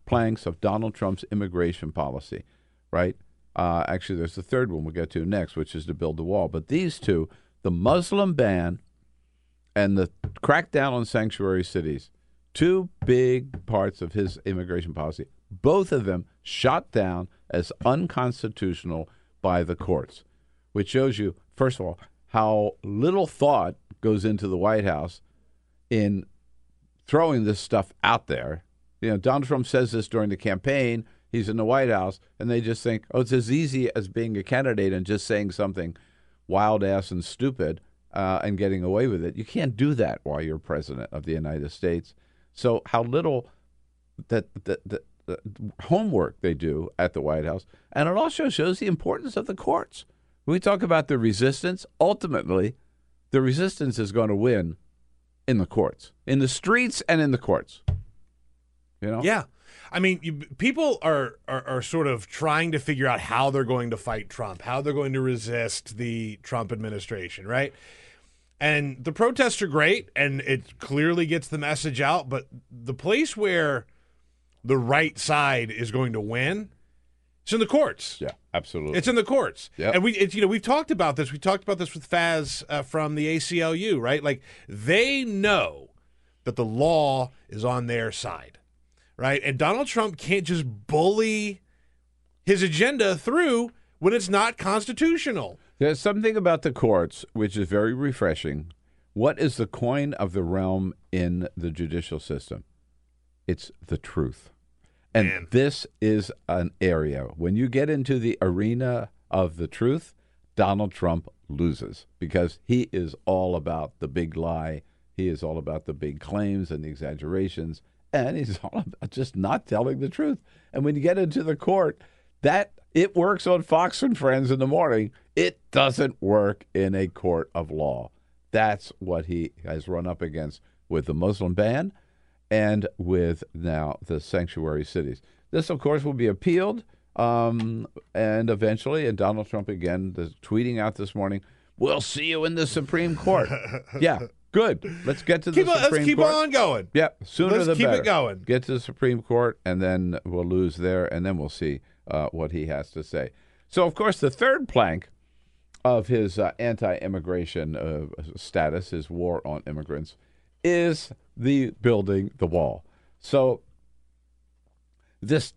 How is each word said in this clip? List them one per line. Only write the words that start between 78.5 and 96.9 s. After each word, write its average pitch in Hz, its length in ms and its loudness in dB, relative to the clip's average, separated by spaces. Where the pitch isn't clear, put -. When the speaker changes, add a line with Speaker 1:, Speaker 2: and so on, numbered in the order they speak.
Speaker 1:
absolutely. 78 440 -2
Speaker 2:
It's 175 100 0
in 247 80 4
the 220 100 2
courts. 247 520 0
Speaker 1:
Yep. - 180 2
Speaker 2:
And 185 80 2
we, 233 100 2
it's, 196 200 0
you 214 80 0
know, 196 60 4
we've 202 140 0
talked 294 280 0
about 170 280 0
this. 135 140 -2
We 147 60 -12
talked 190 260 0
about 196 140 -2
this 175 160 -6
with 156 160 -16
Faz, 165 600 0
uh, 147 120 -2
from 151 340 -4
the 151 120 0
A 160 120 0
C 170 220 -2
L 165 140 0
U, 185 240 0
right? 139 240 0
Like, 139 180 -2
they 220 580 2
know 190 640 0
that 123 100 -4
the 120 100 0
law 135 640 2
is 107 160 -8
on 123 220 0
their 113 240 -2
side, 80 460 -10
right? 135 260 0
And 139 160 -2
Donald 208 280 0
Trump 214 300 -2
can't 180 280 -2
just 165 200 -2
bully 208 760 2
his 190 180 4
agenda 196 520 2
through 240 560 2
when 190 140 4
it's 190 160 0
not 214 280 2
constitutional. 220 1000 0
Speaker 1:
There's 147 220 2
something 214 380 2
about 175 240 4
the 151 100 0
courts 98 640 2